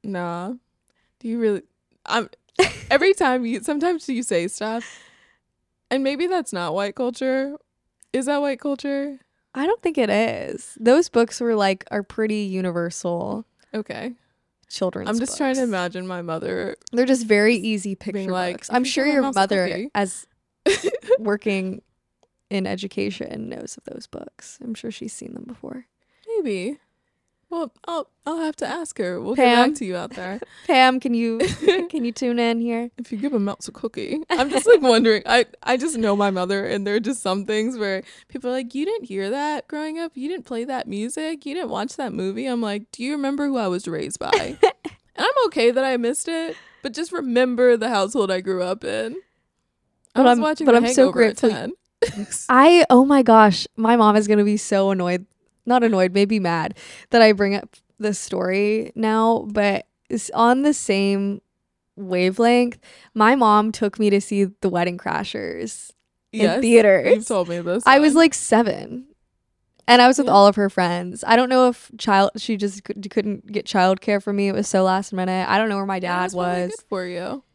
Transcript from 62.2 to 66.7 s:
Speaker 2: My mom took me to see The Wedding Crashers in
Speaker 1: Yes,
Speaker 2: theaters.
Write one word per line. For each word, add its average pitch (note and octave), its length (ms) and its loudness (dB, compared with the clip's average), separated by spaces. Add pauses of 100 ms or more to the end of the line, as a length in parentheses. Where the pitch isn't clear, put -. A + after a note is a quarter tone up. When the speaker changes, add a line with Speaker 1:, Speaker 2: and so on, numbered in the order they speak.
Speaker 2:
My A3 220 6
mom G#3+ 360 4
took G3+ 260 -4
me G#3+ 120 2
to G3 120 4
see G3+ 220 0 (180)
The G3 80 0
Wedding F3+ 280 -2
Crashers - 920 -8 (420)
in A3 80 -6
Speaker 1:
Yes, G3+ 220 4
Speaker 2:
theaters. G#3+ 520 6